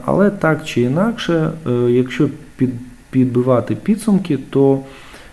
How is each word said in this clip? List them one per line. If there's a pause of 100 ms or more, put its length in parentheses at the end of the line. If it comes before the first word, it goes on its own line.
але
так
чи
інакше, (160)
е, (200)
якщо (280)
під-, (300)
підбивати
підсумки, (120)
то, (520)